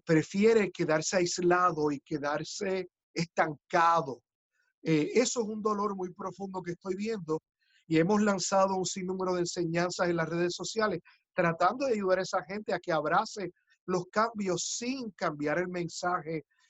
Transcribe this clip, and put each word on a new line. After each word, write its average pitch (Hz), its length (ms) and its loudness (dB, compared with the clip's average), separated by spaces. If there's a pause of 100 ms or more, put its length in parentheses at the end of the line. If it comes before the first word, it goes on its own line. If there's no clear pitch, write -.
prefiere 196 640 4
quedarse 156 460 0
aislado 175 720 2
y 139 80 -4
quedarse 156 880 -4 (260)
estancado. 165 1080 0 (640)
Eh, 160 320 2
eso 247 260 2
es 202 60 -2
un 220 140 -6
dolor 208 340 0
muy 180 180 -8
profundo 190 500 -8
que 175 80 -6
estoy 190 240 -6
viendo 196 460 -4 (460)
y 160 100 2
hemos 208 240 4
lanzado 196 540 2
un 185 100 0
sinnúmero 185 480 -4
de 180 80 0
enseñanzas 175 680 0
en 170 80 0
las 160 120 -2
redes 175 240 0
sociales 185 460 -4 (340)
tratando 180 520 2
de 254 80 2
ayudar 190 260 2
a 185 40 -2
esa 175 200 -2
gente 208 300 -6
a 170 60 -2
que - 120 -4
abrace 175 600 0 (340)
los 180 260 -2
cambios 208 640 -2
sin 247 340 -6
cambiar 151 480 -2
el 180 100 -2
mensaje 165 760 -6 (240)